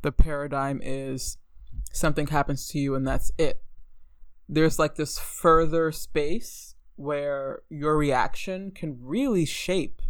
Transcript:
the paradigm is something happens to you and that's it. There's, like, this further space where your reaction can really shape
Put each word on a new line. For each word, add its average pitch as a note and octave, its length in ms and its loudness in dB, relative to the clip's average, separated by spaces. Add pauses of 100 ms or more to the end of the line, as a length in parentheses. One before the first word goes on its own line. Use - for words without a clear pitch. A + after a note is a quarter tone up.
the D3 100 0
paradigm C#3+ 680 4
is C3+ 560 -6 (540)
something D3+ 360 2
happens C#3+ 420 0
to D3+ 100 -4
you C#3 160 0
and C3+ 120 0
that's C3 300 4
it. D#3 240 4 (880)
There's, D#3 320 2
like, D3+ 160 0
this D3+ 220 -4
further E3 760 2
space - 840 -4 (200)
where C#3+ 760 -6
your D#3 280 0
reaction D3+ 720 0
can D3+ 300 -8
really F#3 440 0
shape - 640 -2